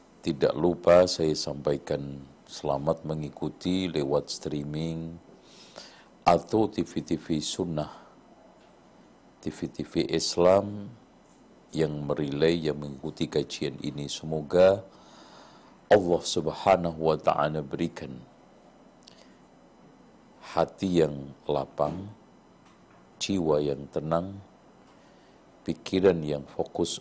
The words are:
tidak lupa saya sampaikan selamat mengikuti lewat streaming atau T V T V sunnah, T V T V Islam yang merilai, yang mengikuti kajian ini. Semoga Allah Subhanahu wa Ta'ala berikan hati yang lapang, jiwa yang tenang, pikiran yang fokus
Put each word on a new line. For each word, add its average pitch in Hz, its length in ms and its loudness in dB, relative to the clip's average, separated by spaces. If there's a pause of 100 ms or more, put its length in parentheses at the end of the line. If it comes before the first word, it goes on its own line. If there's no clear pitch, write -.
(240)
tidak 73 320 0
lupa 87 560 6
saya 78 240 2
sampaikan 71 880 -4 (240)
selamat 73 560 -2
mengikuti 78 880 -4
lewat 71 400 -2
streaming 80 880 -6 (1040)
atau 104 480 2
T 87 160 -4
V - 60 -20 (100)
T 80 160 -4
V 78 240 -4
sunnah, 80 480 -4 (1500)
T 78 80 -6
V - 160 -14
T - 160 -10
V - 240 -2
Islam 101 800 2 (880)
yang 76 320 0
merilai, 73 500 0
yang 76 220 -4
mengikuti 73 480 -6
kajian 69 560 -4
ini. 71 240 -8
Semoga 80 760 2 (1080)
Allah 87 320 4
Subhanahu 82 760 2 (120)
wa 76 80 0
Ta'ala 76 400 0
berikan 76 640 -6 (2250)
hati 85 500 2
yang 69 300 -6 (100)
lapang, 76 640 -2 (1120)
jiwa 80 400 2
yang 71 320 -4
tenang, 85 480 -4 (1200)
pikiran 92 640 2
yang 73 240 -4
fokus - 520 -4